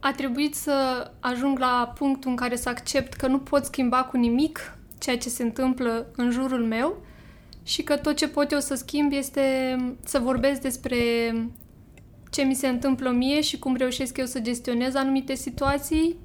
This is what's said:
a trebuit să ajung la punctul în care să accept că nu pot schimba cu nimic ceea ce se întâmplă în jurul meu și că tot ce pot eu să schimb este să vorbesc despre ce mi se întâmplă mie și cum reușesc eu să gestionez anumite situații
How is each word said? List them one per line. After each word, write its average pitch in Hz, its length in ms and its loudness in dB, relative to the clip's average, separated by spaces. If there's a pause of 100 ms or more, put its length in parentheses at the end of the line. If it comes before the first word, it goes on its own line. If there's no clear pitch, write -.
a 269 120 2
trebuit 277 420 0
să 269 560 0 (100)
ajung 254 380 0
la 247 400 2
punctul 269 320 0
în 247 60 0
care 247 200 0
să 240 120 -2
accept 262 440 -2
că - 140 -4
nu 262 120 4
pot 277 260 2
schimba 254 400 2
cu 262 120 -4
nimic 247 600 2 (220)
ceea 247 200 0
ce 247 100 -6
se 247 140 -4
întâmplă 240 640 0 (100)
în 247 140 2
jurul 254 340 2
meu 240 380 0 (600)
și - 200 -4
că 294 140 0
tot 294 200 0
ce 302 120 0
pot 285 240 0
eu 285 80 2
să 277 140 -4
schimb 285 380 0
este 277 300 -2 (640)
să - 140 -2
vorbesc 262 420 2
despre 254 360 -4 (1300)
ce 285 120 0
mi 269 120 4
se 269 140 0
întâmplă 254 420 0
mie 254 300 4
și - 180 -2
cum 262 180 0
reușesc 254 400 -2
eu 262 100 -2
să 247 140 -6
gestionez 240 540 -2
anumite 269 400 0
situații 285 920 0